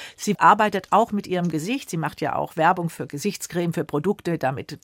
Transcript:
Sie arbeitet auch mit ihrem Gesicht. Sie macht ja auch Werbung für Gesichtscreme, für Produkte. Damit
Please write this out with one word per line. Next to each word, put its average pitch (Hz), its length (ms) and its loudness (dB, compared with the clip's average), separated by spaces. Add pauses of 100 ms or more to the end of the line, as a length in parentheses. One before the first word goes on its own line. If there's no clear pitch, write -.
(160)
Sie - 240 -2
arbeitet 202 520 6
auch 214 200 4
mit 202 140 -4
ihrem 175 240 0
Gesicht. 185 400 -4
Sie 170 80 -4
macht 151 240 -4
ja 147 140 -2
auch 147 200 -4
Werbung 170 320 2
für - 180 -8
Gesichtscreme, 170 680 -4
für 151 100 -2
Produkte. 170 540 -2
Damit 135 460 -4